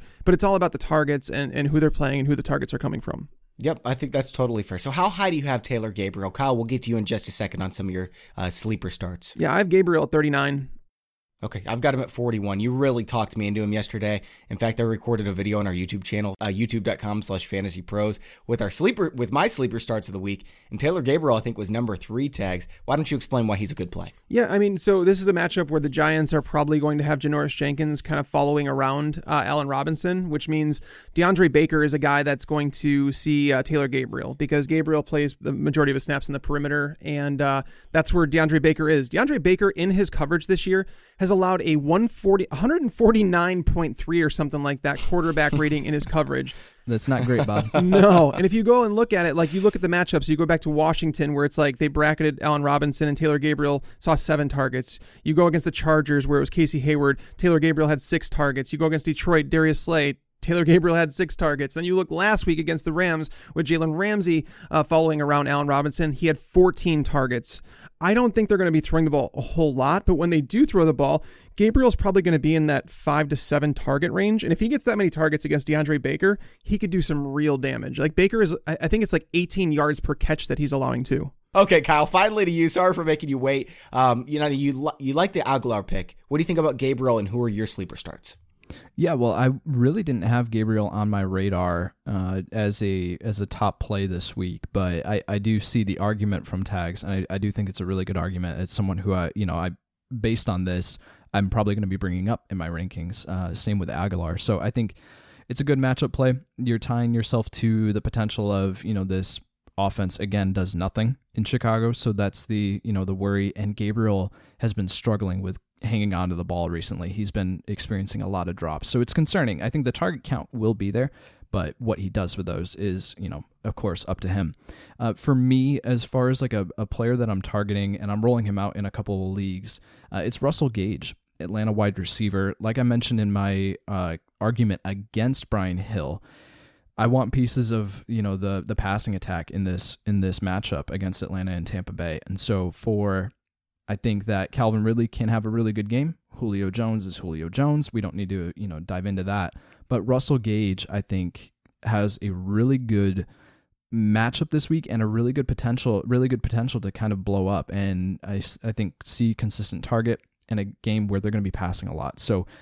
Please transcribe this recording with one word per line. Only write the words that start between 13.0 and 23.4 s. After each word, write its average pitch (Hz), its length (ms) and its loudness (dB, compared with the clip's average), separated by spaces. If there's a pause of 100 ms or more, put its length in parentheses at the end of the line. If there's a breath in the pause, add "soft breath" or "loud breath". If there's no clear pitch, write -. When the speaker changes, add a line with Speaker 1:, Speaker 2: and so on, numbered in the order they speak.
Speaker 2:
talked 110 320 -4
me 104 120 -2
into 104 140 -2
him 104 100 -2
yesterday. 104 500 -4 (260 loud breath)
In 101 100 -8
fact, 113 200 0
I 117 60 2
recorded 110 420 0
a 101 60 -2
video 101 260 -2
on 101 80 -2
our 92 60 -2
YouTube 92 320 -4
channel, 104 360 -4
uh, 107 60 -4
youtube 107 380 -2
dot 113 140 -2
com 104 220 -4
slash 95 260 -6
fantasy 95 360 -6
pros, 104 380 -2 (260 loud breath)
with 113 160 -2
our 101 80 -2
sleeper, 175 460 0
with 120 160 -4
my 165 160 2
sleeper 117 320 -4
starts 113 260 -4
of 92 60 -14
the 95 80 -8
week. 98 260 -6 (240 soft breath)
And 104 80 -8
Taylor 160 240 0
Gabriel, 139 340 2
I 110 40 0
think, 113 180 -6
was 101 100 -6
number 110 280 -2
three, 123 320 -4
Tags. 92 400 -6 (160 soft breath)
Why 135 100 0
don't 151 160 0
you 147 60 -2
explain 117 320 0